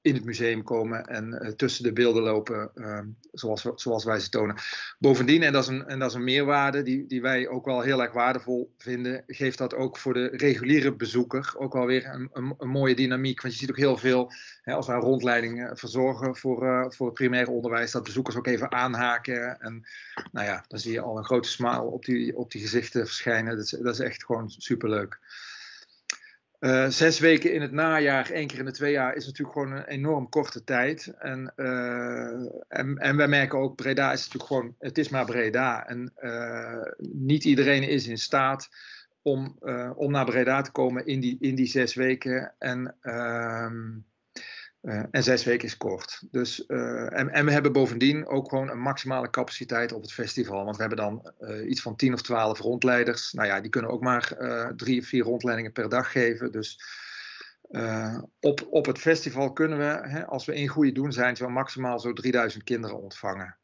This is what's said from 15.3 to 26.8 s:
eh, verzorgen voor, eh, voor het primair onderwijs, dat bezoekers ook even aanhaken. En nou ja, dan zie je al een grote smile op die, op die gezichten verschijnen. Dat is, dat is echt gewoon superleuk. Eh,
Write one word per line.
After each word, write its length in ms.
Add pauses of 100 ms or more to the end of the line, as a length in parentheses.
eh, 100
verzorgen 600
voor, 300
eh, 240
voor 160
het 80
primair 340
onderwijs, 420
dat 140
bezoekers 320
ook 100
even 260
aanhaken. 880
En 260 (460)
nou 140
ja, 220
dan 100
zie 140
je 80
al 180
een 60
grote 240
smile 340
op 220
die, 320
op 140
die 100
gezichten 460
verschijnen. 500
Dat 80
is, 60
dat 240
is 60
echt 240
gewoon 260
superleuk. 680 (1400)
Eh, 300